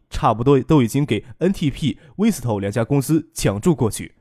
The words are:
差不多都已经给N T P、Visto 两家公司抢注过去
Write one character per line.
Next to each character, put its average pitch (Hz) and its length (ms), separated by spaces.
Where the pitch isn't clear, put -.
差 135 240
不 110 100
多 139 200
都 147 200
已 113 60
经 139 160
给 113 220
N 180 120
T 156 180
P、 123 280
Visto 175 420
两 98 140
家 117 140
公 143 160
司 - 320
抢 101 260
注 170 140
过 117 160
去 - 300